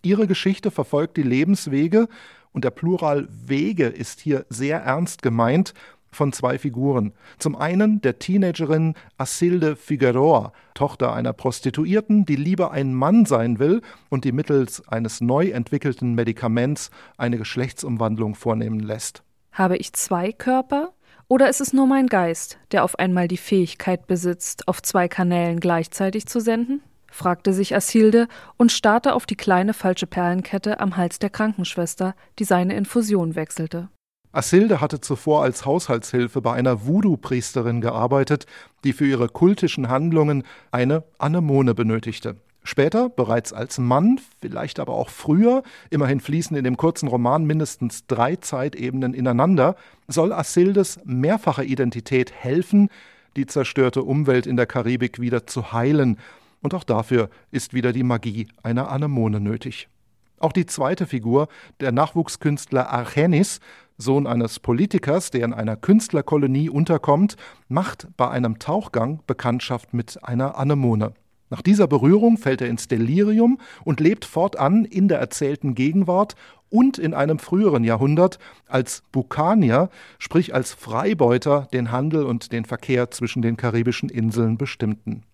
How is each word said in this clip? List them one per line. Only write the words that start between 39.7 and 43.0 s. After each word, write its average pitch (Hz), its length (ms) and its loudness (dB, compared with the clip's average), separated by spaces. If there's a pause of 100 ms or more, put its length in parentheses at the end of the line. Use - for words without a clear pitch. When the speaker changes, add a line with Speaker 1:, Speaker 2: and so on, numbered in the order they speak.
Speaker 1:
Handlungen 147 540 2 (260)
eine 135 340 0 (140)
Anemone 143 560 2
benötigte. 110 600 -4 (260)
Später, 214 480 0